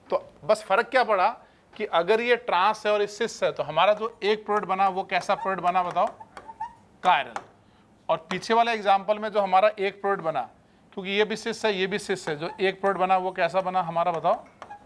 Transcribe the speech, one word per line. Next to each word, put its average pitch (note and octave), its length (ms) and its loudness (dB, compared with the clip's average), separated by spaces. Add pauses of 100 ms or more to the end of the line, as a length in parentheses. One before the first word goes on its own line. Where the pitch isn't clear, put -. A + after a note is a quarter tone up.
तो - 240 -4 (120)
बस D#3+ 180 2
फ़र्क A3 260 0
क्या B3+ 140 4
पड़ा G3 260 2 (460)
कि G#3+ 100 -6
अगर F3 360 2
ये A#3+ 140 2
ट्रांस G3+ 500 0
है G#3 80 2
और G#3 80 2
ये G3+ 60 -2
सिस A3 360 -6
है, E3 80 2
तो D3 120 -4
हमारा D#3+ 300 4
जो A3 300 -8
एक G#3+ 220 0
प्रोडक्ट G#3 220 -2
बना, F#3+ 200 2
वो F#3 160 -2
कैसा F3+ 320 -2
प्रोडक्ट F#3+ 280 -4
बना, F3+ 200 2
बताओ? F3+ 240 0 (960)
Chiral। C#3 360 2 (680)
और E3 80 2
पीछे - 360 -4
वाले A#3 180 4
एग्जांपल G3+ 480 0
में G#3+ 100 -6
जो G#3 100 -2
हमारा F#3+ 300 4 (100)
एक G3 220 -4
प्रोडक्ट G3 220 -2
बना, D#3 180 -2 (520)
क्योंकि F#3+ 180 -8
ये G#3 140 2
भी G#3+ 100 -4
सिस A3 300 -4
है, G#3+ 80 2
ये F#3+ 140 -2
भी F#3+ 120 -2
सिस F#3+ 300 -6
है, D#3 60 -2
जो D#3+ 140 -6 (100)
एक F#3+ 220 0
प्रोडक्ट G3 180 0
बना, F#3+ 180 4
वो F#3 140 -2
कैसा F3+ 300 0
बना F#3 200 -2
हमारा, E3+ 300 -2
बताओ? E3 340 0 (400)